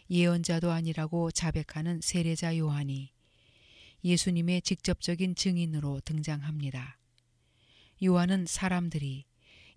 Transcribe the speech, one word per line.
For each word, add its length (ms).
예언자도 640
아니라고 580
자백하는 720
세례자 560
요한이 540
예수님의 600
직접적인 760
증인으로 680
등장합니다. 920
요한은 440
사람들이 800